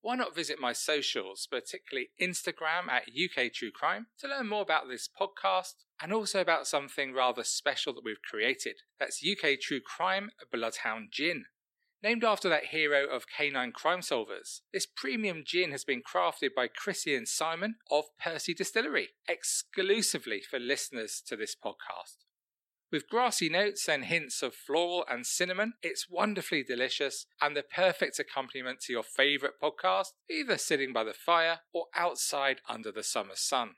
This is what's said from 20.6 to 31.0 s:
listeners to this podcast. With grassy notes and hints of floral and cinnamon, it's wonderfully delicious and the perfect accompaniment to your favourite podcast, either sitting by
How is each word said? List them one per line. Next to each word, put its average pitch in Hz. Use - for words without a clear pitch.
listeners 123
to -
this -
podcast. -
With 147
grassy 226
notes 196
and 143
hints 151
of 123
floral 175
and 120
cinnamon, 185
it's -
wonderfully 180
delicious 127
and 147
the 143
perfect 175
accompaniment 131
to -
your 117
favourite 139
podcast, 185
either 190
sitting 135
by 117